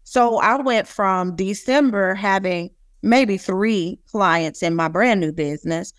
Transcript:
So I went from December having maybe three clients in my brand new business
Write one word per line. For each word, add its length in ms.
So 360
I 220
went 280
from 480
December 800
having 540
maybe 360
three 600
clients 500
in 140
my 140
brand 320
new 100
business 680